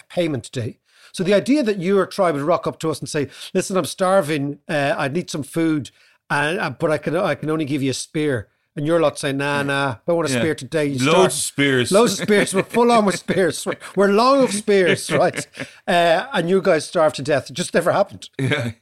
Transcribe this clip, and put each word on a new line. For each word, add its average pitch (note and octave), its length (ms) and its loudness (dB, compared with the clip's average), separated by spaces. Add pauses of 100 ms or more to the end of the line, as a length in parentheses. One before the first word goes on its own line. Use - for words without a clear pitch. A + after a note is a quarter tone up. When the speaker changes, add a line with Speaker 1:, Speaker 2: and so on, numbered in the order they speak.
Speaker 1:
a - 40 -20
payment D#3 460 -4
day. - 280 -8 (340)
So - 100 -6
the F#3 120 2
idea A3 280 2
that G#3 180 -2
your F#3 260 2
tribe F3+ 280 0
would C#3 100 -4
rock E3 220 0
up D3 140 -8
to D#3+ 100 -2
us C#3+ 80 -4
and C#3 100 -10
say, D3 200 -4 (240)
"Listen, F#3 240 -2
I'm F3 80 0
starving, D#3 760 0 (100)
uh, D3 280 0
I D3 120 -2
need D#3 220 -6
some D3+ 120 -6
food, D#3 480 -2 (400)
uh, D3 280 0
uh, F3 120 -4
but D#3 200 -2
I D3+ 80 0
can, D3+ 160 -4
I E3+ 200 0
can D3 160 -6
only D#3 160 -2
give C3 160 -4
you C3+ 80 0
a B2 40 -2
spear." C#3+ 540 -4 (280)
And D3 120 -6
your E3+ 100 4
lot D3+ 220 0
say, C#3+ 120 -2
"Nah, C#3+ 260 -2
Speaker 2:
Yeah. C#3+ 40 0
Speaker 1:
nah, C#3 320 -2 (100)
don't E3+ 120 0
want D#3+ 120 0
a C3+ 40 -2
Speaker 2:
Yeah. B2 80 0
Speaker 1:
spear D3+ 160 0
today." D3+ 300 -4
You C#3 180 -4
Speaker 2:
Loads C#3+ 80 2
Speaker 1:
start F#3 140 4
Speaker 2:
of F#3 120 0
spears. C3+ 540 0
Speaker 1:
Loads G3+ 260 4
of E3+ 80 -6
spears. G3+ 280 2
We're F#3+ 100 0
full A#3+ 260 2
on A#3 140 4
with F#3 160 0
spears. F#3 440 -2
We're, F#3+ 120 -6 (180)
we're G3 140 4
long B3 340 4
of A#3+ 100 2
spears, G3 600 0
Speaker 2:
<laughs> D3 100 2
Speaker 1:
right? - 240 -2 (400)
Uh, F3 460 2
and F3 180 0
you F#3+ 100 4
guys D#3+ 240 2
starve D#3 280 2
to C#3+ 100 -8
death. C3+ 280 -2
It - 20 -16
just E3+ 200 -8
never E3+ 200 2
happened. - 440 -2
Speaker 2:
Yeah. B2+ 460 -2